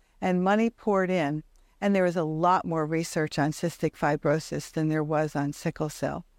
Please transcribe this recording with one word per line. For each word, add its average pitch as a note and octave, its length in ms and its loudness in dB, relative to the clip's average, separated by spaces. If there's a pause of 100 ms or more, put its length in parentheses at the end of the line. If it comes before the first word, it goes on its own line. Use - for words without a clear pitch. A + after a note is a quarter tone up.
(220)
and F3+ 220 2
money G#3+ 260 4
poured F#3+ 400 0
in, D#3 320 0 (400)
and G3+ 140 2
there F#3 80 4
was F3+ 120 2
a F3 80 0
lot E3 400 2
more D#3+ 220 0
research D#3+ 540 -2
on D3+ 120 2
cystic - 420 -4
fibrosis D3+ 760 -2
than D#3 160 -2
there D#3 160 0
was D3+ 320 -2
on C#3+ 160 -2
sickle D#3 380 -4
cell. C#3+ 360 -6 (140)